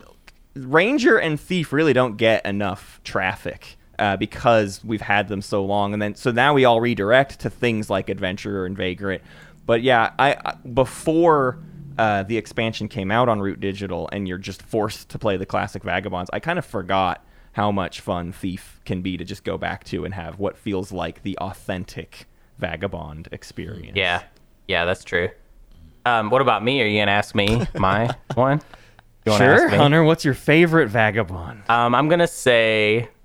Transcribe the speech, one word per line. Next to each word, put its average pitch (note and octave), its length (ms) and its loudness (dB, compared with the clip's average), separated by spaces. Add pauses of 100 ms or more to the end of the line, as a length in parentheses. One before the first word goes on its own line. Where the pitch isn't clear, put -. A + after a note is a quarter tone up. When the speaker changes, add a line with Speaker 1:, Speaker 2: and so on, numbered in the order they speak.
(540)
Speaker 1:
Ranger G3 640 2
and D#3 200 -2
Thief F3 340 -4
really D3 200 2
don't B2 240 2
get A2 300 2
enough G2+ 580 -6
traffic. - 720 -6 (220)
Uh, G2+ 180 0
because G#2+ 680 0
we've G#2+ 160 -4
had G2+ 260 0
them G2 160 -6
so G2+ 220 -4
long, G2+ 280 -2
and G#2 80 -4
then G#2 140 -4
so - 160 -2
now B2+ 240 2
we C3+ 100 4
all A#2 160 6
redirect A#2+ 600 2
to A#2+ 100 -6
things A2 400 -2
like F#2+ 180 -2
Adventurer G2 560 -4
and F#2 120 -6
Vagrant. F#2+ 440 -4 (460)
But A#2 160 2
yeah, A#2+ 380 4
I, C3+ 240 4
I - 100 -6 (180)
before, D3 840 2 (400)
uh, G#2 240 2
the G#2 140 -4
expansion A2+ 500 -4
came G2 240 -6
out A#2+ 180 2
on G#2+ 120 0
Root G2 180 -4
Digital, F#2+ 540 -6
and G2 160 -6
you're F2+ 100 -6
just F#2+ 240 -12
forced G#2+ 460 -4
to - 100 -14
play G2+ 180 -2
the F#2+ 100 -6
classic F#2+ 360 -4
Vagabonds, F#2 500 -4
I - 60 -6
kind E3+ 220 -4
of - 40 -12
forgot F#2+ 600 -2 (300)
how G#2 180 0
much F#2+ 280 -6
fun F2 300 -6
Thief - 540 -12
can F#2 180 -6
be F#2 140 -4
to E2+ 80 -10
just F#2+ 180 -12
go F2 160 -6
back E2+ 280 -8
to E2 180 -8
and F2 100 -8
have E2+ 240 -12
what G2 180 -4
feels G2 360 -6
like E2+ 320 -8
the G2+ 140 -6
authentic - 880 -10 (340)
Vagabond E2 720 -8
experience. F#2 640 -12
Speaker 2:
Yeah, F2+ 260 0 (460)
yeah, F2 160 0
that's F2+ 180 -2
true. F2 260 -2 (800)
Um, A2+ 240 2
what B2+ 100 4
about A#2 220 2
me? C3 200 0
Are A2 40 2
you G#2 140 2
gonna G#2 100 2
ask G#2 240 0
me A2 360 2
Speaker 1:
<laughs> - 40 -14
Speaker 2:
my G2+ 400 0 (220)
one? C3+ 240 2 (680)
You A3 60 2
wanna G#2 120 4
Speaker 1:
Sure, C#3+ 100 8 (100)
Speaker 2:
ask E4 80 2
me? G3+ 60 4
Speaker 1:
Hunter. D3+ 260 6
What's D#3+ 200 2
your C3+ 100 2
favorite D#3+ 520 4
Vagabond? G2+ 840 -2
Speaker 2:
Um, A#2+ 280 4
I'm C#3+ 120 2
gonna E3+ 200 4
say, A2+ 800 2 (160)